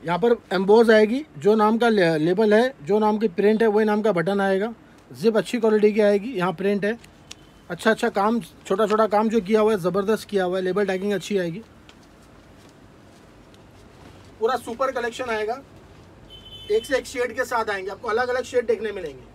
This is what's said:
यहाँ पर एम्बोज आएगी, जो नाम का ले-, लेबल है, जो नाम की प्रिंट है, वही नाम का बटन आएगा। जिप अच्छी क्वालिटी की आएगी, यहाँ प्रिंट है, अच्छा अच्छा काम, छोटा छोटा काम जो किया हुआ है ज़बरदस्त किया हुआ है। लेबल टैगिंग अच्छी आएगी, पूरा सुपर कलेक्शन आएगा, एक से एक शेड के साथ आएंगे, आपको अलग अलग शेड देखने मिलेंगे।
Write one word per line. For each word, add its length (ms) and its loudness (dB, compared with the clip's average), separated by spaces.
यहाँ 140 -2
पर 180 2
एम्बोज 380 4
आएगी, 360 4
जो 160 2
नाम 240 2
का 100 2
ले-, 300 2
लेबल 360 2
है, 280 2
जो 160 0
नाम 200 2
की 100 0
प्रिंट 340 2
है, 60 4
वही 160 2
नाम 180 0
का 100 2
बटन 280 0
आएगा। 340 -2
जिप 240 0
अच्छी 240 -2
क्वालिटी 320 4
की 80 0
आएगी, 320 2
यहाँ 200 -2
प्रिंट 320 -2
है, 140 -4
अच्छा 200 -2
अच्छा 180 0
काम, 320 0
छोटा 460 -4
छोटा 200 2
काम 220 0
जो 120 0
किया 200 0
हुआ 120 2
है 60 0
ज़बरदस्त 500 -2
किया 160 -2
हुआ 140 -2
है। 60 -4
लेबल 220 -2
टैगिंग 260 -4
अच्छी 260 -4
आएगी, 240 -6
पूरा 160 0
सुपर 360 -4
कलेक्शन 380 -6
आएगा, 320 -4
एक 160 0
से 120 -2
एक 80 -6
शेड 300 -6
के 80 -2
साथ 260 -4
आएंगे, 200 -6
आपको 180 -10
अलग 200 -2
अलग 140 -2
शेड 240 -4
देखने 260 -2
मिलेंगे। 320 -12